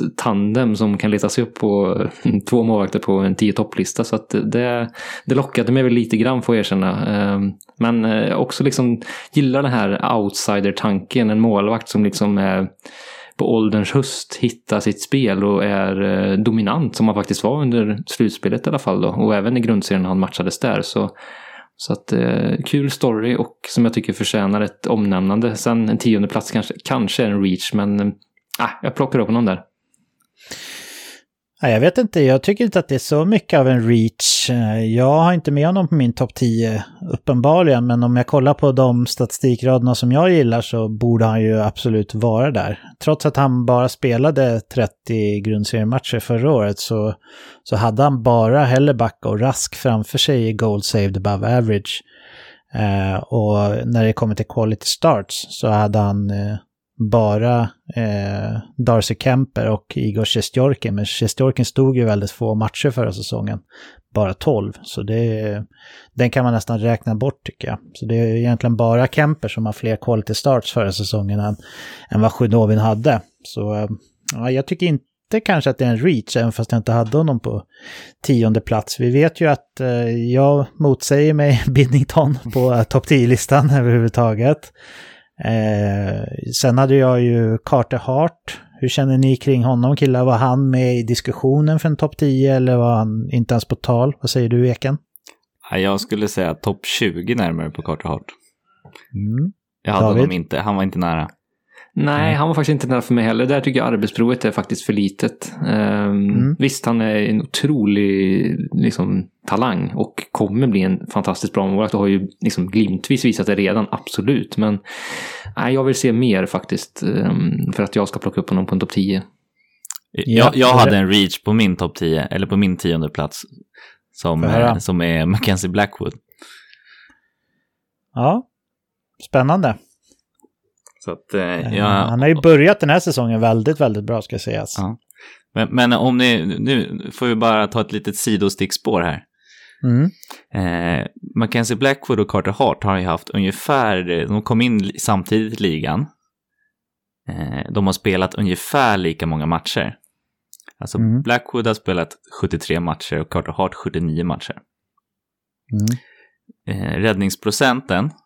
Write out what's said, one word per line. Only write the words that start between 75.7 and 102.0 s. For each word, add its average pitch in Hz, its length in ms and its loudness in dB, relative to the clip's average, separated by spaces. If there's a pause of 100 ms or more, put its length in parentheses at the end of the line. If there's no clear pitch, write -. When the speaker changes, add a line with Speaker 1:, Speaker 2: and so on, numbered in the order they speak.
Speaker 2:
att - 80 -4
det 135 60 0
är 123 60 2
en 113 140 0
reach, 156 320 0
även 117 160 0
fast - 200 -4
jag 117 60 2
inte 110 140 -2
hade 117 240 0
honom 151 240 0
på 113 220 -6 (640)
tionde 113 340 2
plats. - 400 -4
Vi 123 100 2
vet 151 300 2
ju 165 80 2
att, - 320 -4
eh, 120 280 -2 (240)
jag 139 340 4 (120)
motsäger 147 560 2
mig 143 300 4
<laughs> - 20 -8
Binnington 135 720 2 (160)
på, 127 180 2
eh, 120 100 4
topp - 240 0
tio-listan 131 640 4
överhuvudtaget. 120 1000 2 (720)
Eh, 104 1080 -2 (100)
sen 127 180 4
hade 135 160 4
jag 127 260 4
ju 117 440 2
Carter 131 320 0
Hart. 139 640 -4 (200)
Hur 131 80 0
känner 135 300 2
ni 135 180 4
kring 127 280 2
honom, 127 320 2
killar? 127 280 2
Var 127 120 4
han 131 340 2
med 127 280 2
i 120 40 -2
diskussionen 135 760 0
för 165 100 0
en 151 80 0
topp 151 200 -4
tio 135 400 2
eller 127 200 2
var 120 200 4
han 110 360 -2
inte 120 220 0
ens 117 100 0
på - 120 -6
tal? 127 440 0
Vad 135 100 -4
säger 123 180 0
du, 123 200 4
Eken? 135 300 -2 (720)
Speaker 3:
Ja, - 80 -2
jag 98 220 0
skulle 104 280 -4
säga 90 260 -2
topp 98 320 -6
tjugo 98 480 -2
närmare 82 360 -2
på - 120 -10
Carter 80 260 -6
Hart. - 160 -6 (920)
Speaker 2:
Mm. 117 380 -2 (300)
Speaker 3:
Jag 104 100 -4
hade 101 140 2
Speaker 2:
David? 107 160 2
Speaker 3:
honom 139 100 0
inte, 82 260 -4
han 101 180 -2
var 95 60 0
inte 95 160 -2
nära. 80 300 -2 (720)
Speaker 1:
Nej, 143 60 0 (120)